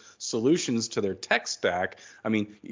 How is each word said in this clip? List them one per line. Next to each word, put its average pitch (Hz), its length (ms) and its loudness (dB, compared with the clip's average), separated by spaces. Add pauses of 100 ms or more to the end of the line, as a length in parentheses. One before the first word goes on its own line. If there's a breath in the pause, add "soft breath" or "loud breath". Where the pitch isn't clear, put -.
(180 soft breath)
solutions 123 680 2
to - 120 -4
their 95 160 0
tech - 320 0
stack, 90 500 -2 (260 loud breath)
I 113 40 -2
mean, 107 260 0 (180)